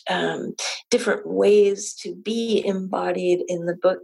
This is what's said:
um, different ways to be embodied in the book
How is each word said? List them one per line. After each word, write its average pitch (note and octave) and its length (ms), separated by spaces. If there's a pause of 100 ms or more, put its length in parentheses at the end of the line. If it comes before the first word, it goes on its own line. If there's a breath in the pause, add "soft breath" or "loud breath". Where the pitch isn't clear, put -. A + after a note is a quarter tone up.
um, F2 440 (360 loud breath)
different A3 380
ways G3 680
to F3 220
be A3 500
embodied F3+ 840
in E3+ 180
the F3 100
book F3+ 280